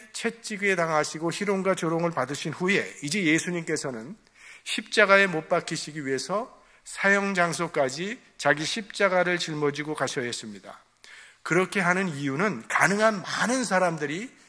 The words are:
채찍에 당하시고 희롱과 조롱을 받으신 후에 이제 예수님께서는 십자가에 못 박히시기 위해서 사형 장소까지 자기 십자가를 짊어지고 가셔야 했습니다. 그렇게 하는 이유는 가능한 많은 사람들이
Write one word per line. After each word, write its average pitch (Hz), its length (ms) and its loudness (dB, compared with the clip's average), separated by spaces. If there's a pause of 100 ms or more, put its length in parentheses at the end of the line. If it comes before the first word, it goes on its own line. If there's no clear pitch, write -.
(120)
채찍에 202 640 -4
당하시고 160 560 0
희롱과 190 420 0
조롱을 165 360 0
받으신 143 420 -4
후에 156 500 0
이제 156 220 -2
예수님께서는 160 920 -2 (480)
십자가에 196 640 4
못 160 220 -2
박히시기 160 560 -2
위해서 135 560 -4 (240)
사형 196 500 2
장소까지 165 840 0 (160)
자기 147 280 2
십자가를 180 720 2
짊어지고 151 560 -2
가셔야 131 320 -2
했습니다. 107 520 -12 (640)
그렇게 185 380 0
하는 180 280 2
이유는 143 600 -4
가능한 202 540 2
많은 240 420 -2
사람들이 175 680 0 (180)